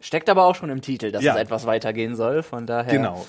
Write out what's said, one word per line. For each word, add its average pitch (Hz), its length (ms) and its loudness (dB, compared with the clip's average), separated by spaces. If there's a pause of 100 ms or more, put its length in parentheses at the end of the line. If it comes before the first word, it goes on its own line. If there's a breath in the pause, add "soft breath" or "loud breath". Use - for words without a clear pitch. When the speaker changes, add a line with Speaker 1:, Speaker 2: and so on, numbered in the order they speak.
Speaker 1:
Steckt - 300 -2
aber 185 140 8
auch 180 100 6
schon 165 160 -8
im 131 100 -6
Titel, 117 300 -6
dass 104 120 -2
Speaker 2:
Ja. 135 120 4
Speaker 1:
es 104 60 2
etwas 110 260 -4
weiter 110 260 0
gehen 113 220 -4
soll, 123 280 0
von 120 220 -12
daher. 120 260 -4
Speaker 2:
Genau. 98 380 -2